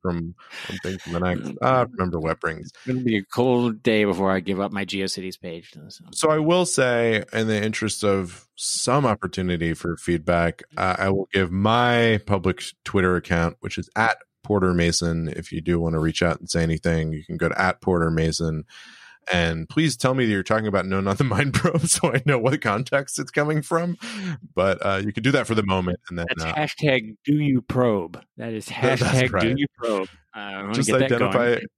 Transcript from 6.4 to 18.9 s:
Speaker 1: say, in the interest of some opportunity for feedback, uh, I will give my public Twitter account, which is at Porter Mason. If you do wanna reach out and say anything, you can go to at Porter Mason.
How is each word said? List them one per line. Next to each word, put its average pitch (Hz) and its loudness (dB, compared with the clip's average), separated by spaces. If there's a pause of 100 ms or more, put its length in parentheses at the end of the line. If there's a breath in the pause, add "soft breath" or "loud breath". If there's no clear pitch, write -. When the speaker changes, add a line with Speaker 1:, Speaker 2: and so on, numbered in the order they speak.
Speaker 1:
say, 117 2
in 110 0
the 107 2
interest 107 -2
of 98 0
some - 0
opportunity 90 0
for 82 -6
feedback, 85 0 (140)
uh, 92 0
I 95 0
will 98 0
give 95 2
my 113 4
public 92 0 (220)
Twitter 92 2
account, 85 0
which - -8
is 85 -10
at 110 2 (260)
Porter 92 2
Mason. 85 0
If - -10
you 82 -6
do 85 0
wanna 80 0
reach 80 0
out 85 2
and 87 -16
say 85 0
anything, 80 0
you 78 -8
can 82 -8
go 82 0
to 78 -2
at 92 0
Porter 85 2
Mason. 80 0 (680 loud breath)